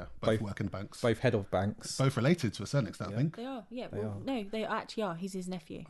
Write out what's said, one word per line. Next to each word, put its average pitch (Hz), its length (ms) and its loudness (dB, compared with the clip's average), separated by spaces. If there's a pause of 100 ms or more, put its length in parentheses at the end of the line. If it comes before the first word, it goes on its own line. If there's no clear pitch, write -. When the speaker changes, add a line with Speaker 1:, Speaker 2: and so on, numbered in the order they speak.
(200)
Speaker 1:
both 117 100 4
Speaker 2:
Both, 113 120 4
Speaker 1:
work 101 180 -4
in 104 60 0
banks. 98 340 -6
Speaker 2:
both 113 200 4
head 120 140 4
of 101 160 0
banks. 98 460 0
Speaker 1:
Both 135 200 4
related 123 380 4
to - 80 -6
a 98 40 -4
certain 123 220 2
extent, 92 220 -6
I - 20 -6
Speaker 2:
Yeah. 107 60 0
Speaker 1:
think. 160 180 2
Speaker 3:
They 240 100 -8
are, 262 240 -8
yeah. 233 200 -6
Speaker 2:
They 202 100 -4
Speaker 3:
Well, 214 100 -2
Speaker 2:
are. 202 140 -6
Speaker 3:
no, 254 260 -2
they 220 140 -2
actually 220 400 -2
are. 175 100 0
He's 190 180 -4
his 185 160 -4
nephew. 185 420 -8